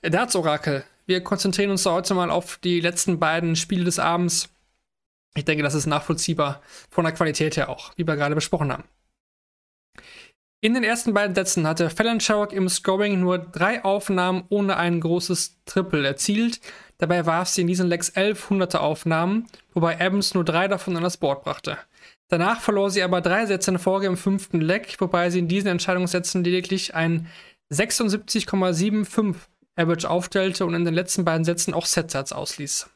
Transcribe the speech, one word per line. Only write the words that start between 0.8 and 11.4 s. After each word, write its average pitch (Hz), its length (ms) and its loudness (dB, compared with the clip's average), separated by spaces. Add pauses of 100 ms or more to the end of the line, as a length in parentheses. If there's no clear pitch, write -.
Wir 180 160 0
konzentrieren 202 480 0
uns 185 100 0
da 180 120 2
heute 190 200 0
mal 175 160 2
auf 175 280 -2
die 175 220 0
letzten 175 380 0
beiden 165 380 2
Spiele 180 280 0
des 175 140 0
Abends. 170 520 0 (840)
Ich 147 120 -4
denke, 151 180 2
das 143 100 2
ist 151 140 0
nachvollziehbar 151 760 0 (300)
von 165 140 2
der 160 80 0
Qualität 156 440 0
her 139 120 -2
auch, - 260 -12
wie 170 100 -2
wir 156 100 0
gerade 147 200 2
besprochen 151 360 0
haben. - 120 -6 (1800)
In 220 140 2
den 247 100 0
ersten 226 300 0
beiden 202 220 2
Sätzen 180 320 0